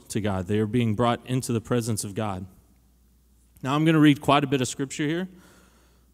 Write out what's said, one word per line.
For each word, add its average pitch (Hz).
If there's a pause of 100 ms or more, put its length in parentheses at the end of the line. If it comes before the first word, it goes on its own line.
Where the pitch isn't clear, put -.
to 117
God. 95
They 104
are 110
being 113
brought 117
into 123
the 113
presence 117
of 101
God. 98 (1160)
Now, 135
I'm 156
gonna 160
read 147
quite 143
a -
bit 135
of 123
scripture 139
here, 175 (840)